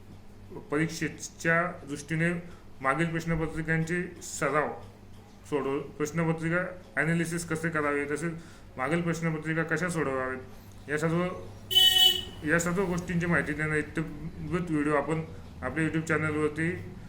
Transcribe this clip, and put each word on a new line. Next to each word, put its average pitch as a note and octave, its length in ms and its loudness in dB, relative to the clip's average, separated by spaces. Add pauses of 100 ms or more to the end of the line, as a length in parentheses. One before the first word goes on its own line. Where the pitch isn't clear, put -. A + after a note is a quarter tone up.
(720)
परीक्षेच्या E3 920 0 (260)
दृष्टीने D#3+ 440 0 (480)
मागील C#3+ 260 4
प्रश्नपत्रिकांचे D#3+ 960 0 (200)
सराव C#3+ 460 0 (800)
सोडव-, C#3 300 2
प्रश्नपत्रिका E3 840 0 (320)
ॲनालिसिस E3 520 2
कसे E3 200 0
करावे, D3 360 2
तसेच D3+ 280 -2 (440)
मागील C#3+ 260 2
प्रश्नपत्रिका D#3+ 600 0
कशा D#3+ 260 0
सोडवाव्यात, C3 1000 -4
या D3+ 80 2
सर्व, E3 260 2 (1200)
या E3 120 6
सर्व F3 240 2
गोष्टींची F3 420 0
माहिती D#3 260 2
देणारा D#3 240 0
इत्थंभूत D#3+ 960 -2
व्हिडिओ D3+ 240 2
आपण D#3 280 2 (400)
आपल्या C#3 220 0
YouTube D#3 220 0
चॅनलवरती D#3 640 2 (380)